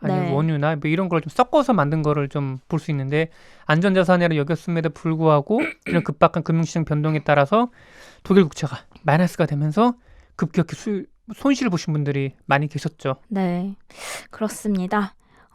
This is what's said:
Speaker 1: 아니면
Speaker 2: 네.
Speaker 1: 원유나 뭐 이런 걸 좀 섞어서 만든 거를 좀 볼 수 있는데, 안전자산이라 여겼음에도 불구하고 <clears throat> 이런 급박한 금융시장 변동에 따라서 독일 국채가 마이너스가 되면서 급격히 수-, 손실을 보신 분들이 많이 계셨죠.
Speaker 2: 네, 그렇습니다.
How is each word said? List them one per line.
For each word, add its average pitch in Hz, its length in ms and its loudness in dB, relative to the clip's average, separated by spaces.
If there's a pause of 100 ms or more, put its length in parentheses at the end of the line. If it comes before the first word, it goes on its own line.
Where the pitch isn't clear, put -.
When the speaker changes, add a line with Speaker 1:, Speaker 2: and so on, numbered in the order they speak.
Speaker 1:
아니면 143 240 0
Speaker 2:
네. 135 80 0
Speaker 1:
원유나 151 420 0
뭐 151 160 -4
이런 185 160 0
걸 165 140 0
좀 156 80 -12
섞어서 262 420 2
만든 156 320 2
거를 147 240 0
좀 139 400 -6
볼 165 140 -2
수 - 100 -6
있는데, 147 380 -2 (380)
안전자산이라 175 680 4
여겼음에도 160 540 -2
불구하고 160 720 2
<clears throat> - 280 -6
이런 170 160 2
급박한 165 400 -6
금융시장 165 400 -2
변동에 151 400 -2
따라서 147 460 2 (540)
독일 190 200 4
국채가 - 360 -6 (240)
마이너스가 165 420 2
되면서 151 480 2 (420)
급격히 165 400 -2
수-, 208 300 -6 (280)
손실을 269 360 0
보신 170 240 -2
분들이 139 400 -2 (120)
많이 147 220 2
계셨죠. 143 480 -6 (140)
Speaker 2:
네, 190 460 -2 (540)
그렇습니다. 208 840 -4 (420)